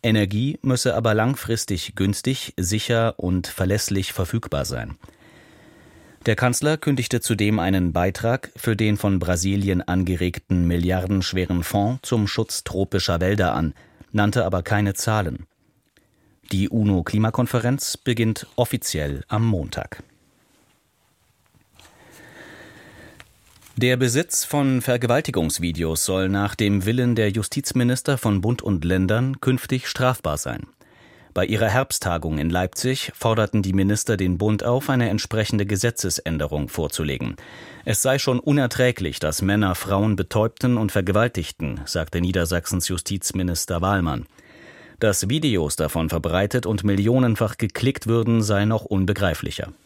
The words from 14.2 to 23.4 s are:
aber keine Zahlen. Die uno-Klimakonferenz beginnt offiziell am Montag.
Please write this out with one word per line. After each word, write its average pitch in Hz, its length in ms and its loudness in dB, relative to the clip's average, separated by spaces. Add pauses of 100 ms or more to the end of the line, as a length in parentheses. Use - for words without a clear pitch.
aber 92 160 0
keine 101 320 0
Zahlen. 90 500 -2 (1040)
Die 98 200 0
uno-Klimakonferenz 110 1300 0
beginnt 113 480 0 (100)
offiziell 73 720 -2
am 107 180 0
Montag. - 560 -4 (3750)